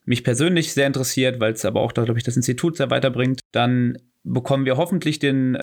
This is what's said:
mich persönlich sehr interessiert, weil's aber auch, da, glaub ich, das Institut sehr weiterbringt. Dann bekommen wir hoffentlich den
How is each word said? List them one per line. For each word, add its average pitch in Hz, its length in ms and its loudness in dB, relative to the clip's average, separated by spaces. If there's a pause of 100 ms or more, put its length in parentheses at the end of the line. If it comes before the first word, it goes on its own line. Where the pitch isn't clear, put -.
mich - 180 0
persönlich 156 500 2
sehr 139 120 2
interessiert, 127 540 0
weil's 110 260 0
aber 107 160 0
auch, 117 100 0
da, 120 120 0
glaub 113 140 0
ich, 117 60 -2
das 123 120 -4
Institut 127 420 0
sehr 127 140 -2
weiterbringt. 127 480 0 (120)
Dann 123 460 0 (260)
bekommen 131 420 -2
wir 127 120 2
hoffentlich 165 400 0
den 135 460 0